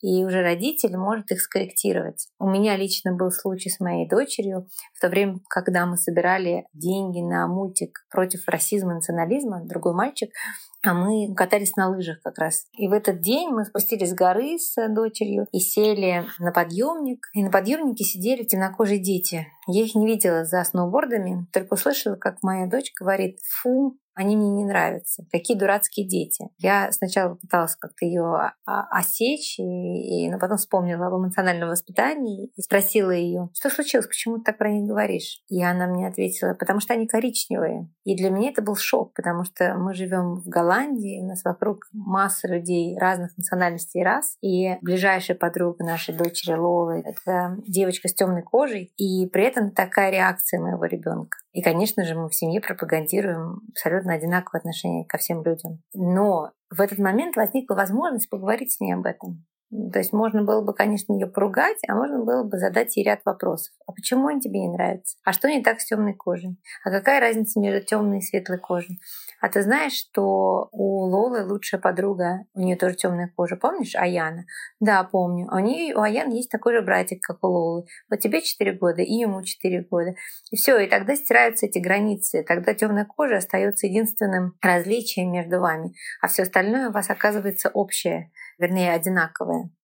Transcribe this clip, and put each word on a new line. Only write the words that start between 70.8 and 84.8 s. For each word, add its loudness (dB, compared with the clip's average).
Лолы 2
лучшая -4
подруга, 0
у -4
нее 2
тоже 2
темная -2
кожа, -2
помнишь, -2
Аяна?» -2
«Да, 4
помню. 0
А 0
у 4
нее, 0
у 4
Аяны 0
есть -2
такой 0
же 4
братик, 0
как -8
у 2
Лолы. 0
Вот 0
тебе 0
четыре -2
года, 0
и -2
ему 0
четыре -2
года». -2
И -6
все, 6
и 4
тогда 2
стираются 4
эти 0
границы. 0
Тогда 2
темная 2
кожа 0
остается 0
единственным 0
различием 2